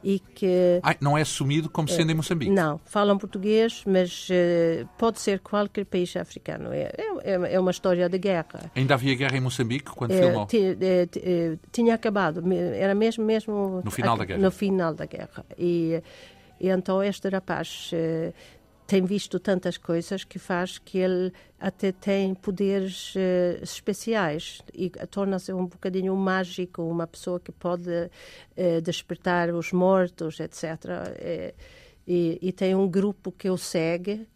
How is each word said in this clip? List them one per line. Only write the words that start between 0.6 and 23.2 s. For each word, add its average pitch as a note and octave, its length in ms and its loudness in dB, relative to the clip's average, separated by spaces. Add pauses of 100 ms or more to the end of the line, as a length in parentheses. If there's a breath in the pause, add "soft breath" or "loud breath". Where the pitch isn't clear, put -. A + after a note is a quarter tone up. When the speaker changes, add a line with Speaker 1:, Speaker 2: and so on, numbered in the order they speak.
Speaker 2:
Ai, E3 180 2
não C#3+ 160 4
é D3+ 60 4
assumido D3+ 480 0
como D#3 180 -2
Speaker 1:
É, - 40 0
Speaker 2:
sendo E3 200 2
em E3 40 2
Moçambique? D#3+ 360 0
Speaker 1:
não, D#3+ 340 2
falam G3+ 320 4
português, G#3+ 680 0
mas, F#3 460 2
eh, E3+ 540 4 (120)
pode A3+ 220 0
ser G3 220 0
qualquer G#3 440 -2
país F3+ 300 -2
africano. D#3 580 -8
É, D3 180 -4 (320)
é, F3+ 300 0
é F#3 60 4
uma F#3 120 4
história F3 380 2
de F#3 80 0
guerra. F3 580 -2
Speaker 2:
Ainda C3 200 4
havia C3+ 180 2
guerra C3 240 0
em C3 40 2
Moçambique B2+ 500 -2
quando A#2+ 200 -4
Speaker 1:
Eh, F#3+ 120 4
Speaker 2:
filmou? A2+ 240 2
Speaker 1:
ti-, F#3+ 340 2
eh, F#3 240 4
ti-, - 180 -8
eh, E3+ 340 0 (140)
tinha A#3 220 4
acabado, G3 480 0
me-, F3+ 140 2 (220)
era G3 180 2
mesmo, A3+ 280 2
mesmo G#3 600 0
Speaker 2:
No G#3 60 -4
final - 220 0
Speaker 1:
ac-, - 60 0
Speaker 2:
da F#3 60 -2
guerra. F#3+ 160 -4
Speaker 1:
no F#3+ 100 6
final F#3 440 0
da D#3 100 -8
guerra. - 400 -12 (100)
E, E3 460 0 (580 loud breath)
e F#3 100 0
então F#3+ 340 0
este G3 260 -2
rapaz, F#3 640 -6
eh, E3 400 -2 (540 loud breath)
tem F#3+ 180 4
visto F#3 340 -4
tantas F3+ 380 -2
coisas E3+ 460 -4
que - 160 -14
faz F3+ 400 -4
que - 180 -8
ele F#3 340 0 (280 loud breath)
até G3 320 -2
tem G3 420 0
poderes, F#3+ 840 -2
eh, F3+ 460 2